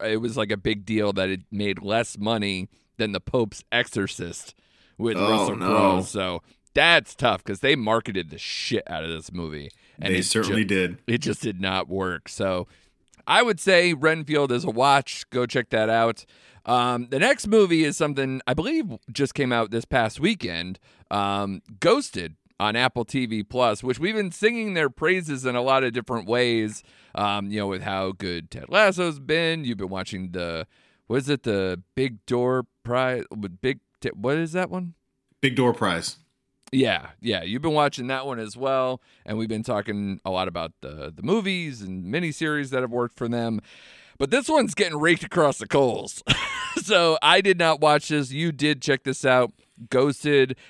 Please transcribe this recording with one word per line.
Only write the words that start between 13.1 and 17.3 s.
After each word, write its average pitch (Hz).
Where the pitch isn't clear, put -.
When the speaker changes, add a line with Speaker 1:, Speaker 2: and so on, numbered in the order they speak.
Speaker 1:
I 196
would 220
say 180
Renfield 147
is 120
a -
watch. 135
Go 123
check 120
that 110
out. 113
Um, 123
the 135
next 226